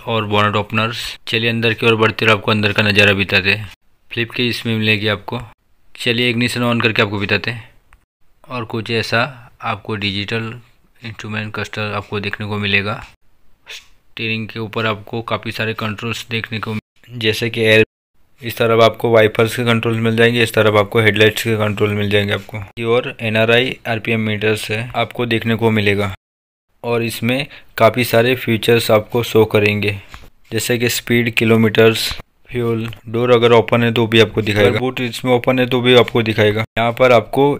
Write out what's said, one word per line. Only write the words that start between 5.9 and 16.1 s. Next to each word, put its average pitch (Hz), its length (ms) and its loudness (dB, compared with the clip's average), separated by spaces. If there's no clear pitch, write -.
चलिए 123 360 -2
इग्निशन 120 340 -2
on 117 180 0
करके 113 200 0
आपको 101 180 -2
बताते 101 300 -4
हैं। 117 180 -12
और 123 180 -10
कुछ 113 260 -8
ऐसा 113 300 -2
आपको 110 340 -8
digital 104 560 -6
instrument 107 520 -10
cluster 107 400 -8
आपको 104 260 -6
देखने 101 260 -8
को 104 120 -6
मिलेगा। 101 440 -4
स्टीयरिंग - 760 -8
के - 120 -12
ऊपर 113 260 -4
आपको 110 380 -6
काफ़ी 110 280 -6
सारे 110 240 -4
controls 110 540 -8